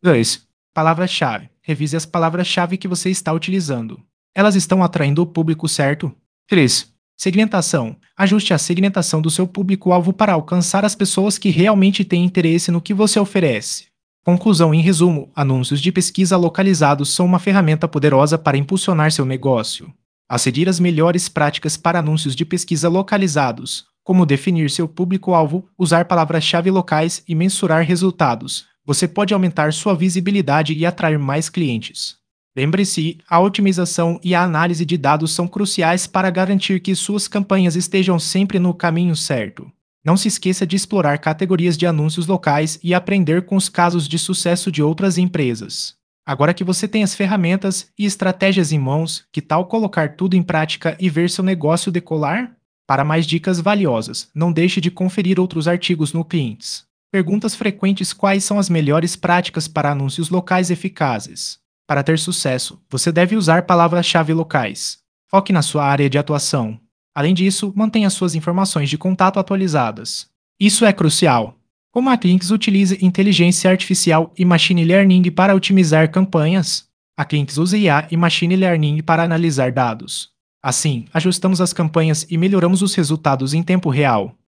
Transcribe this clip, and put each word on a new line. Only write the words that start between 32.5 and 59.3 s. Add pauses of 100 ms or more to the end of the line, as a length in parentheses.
Lembre-se, (120)
a
otimização
e
a
análise
de
dados
são
cruciais
para
garantir
que
suas
campanhas
estejam
sempre
no
caminho
certo. (320)
Não
se
esqueça
de
explorar
categorias
de
anúncios
locais
e
aprender
com
os
casos
de
sucesso
de
outras
empresas. (320)
Agora
que
você
tem
as
ferramentas (100)
e
estratégias
em
mãos,
que
tal
colocar
tudo
em
prática
e
ver
seu
negócio
decolar? (360)
Para
mais
dicas
valiosas,
não
deixe
de
conferir
outros
artigos
no
Clientes. (280)
Perguntas
frequentes:
quais
são
as
melhores
práticas